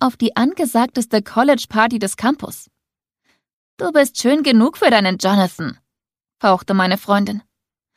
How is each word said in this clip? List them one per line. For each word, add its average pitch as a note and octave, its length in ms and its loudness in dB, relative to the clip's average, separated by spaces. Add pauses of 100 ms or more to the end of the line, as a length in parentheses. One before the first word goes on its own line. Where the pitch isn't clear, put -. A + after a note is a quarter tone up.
auf B3+ 160 -2
die - 200 -2
angesagteste A#3+ 840 -2
College-Party A#3 760 0
des G3+ 180 -6
Campus. - 540 -4 (1080)
„Du - 160 -6
bist C#4+ 280 0
schön D4 220 2
genug C4 360 2
für F4 120 4
deinen F#3+ 280 2
Jonathan“, F#3 600 -2 (600)
fauchte G3 340 0
meine F#3+ 240 0
Freundin. G3+ 440 -2 (540)